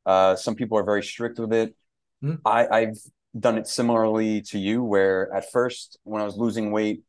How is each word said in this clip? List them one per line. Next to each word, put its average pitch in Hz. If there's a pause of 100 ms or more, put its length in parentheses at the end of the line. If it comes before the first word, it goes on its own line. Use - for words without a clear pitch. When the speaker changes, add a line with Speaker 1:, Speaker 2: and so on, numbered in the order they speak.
Speaker 1:
Uh, 95
some 110
people 110
are 101
very 101
strict 120
with 113
it. 113 (480)
Speaker 2:
Mm-hmm. 156 (100)
Speaker 1:
I, 113
I've 110 (400)
done 110
it 110
similarly 110
to 104
you, 110
where 98
at 98
first -
when 107
I 107
was 98
losing 110
weight 107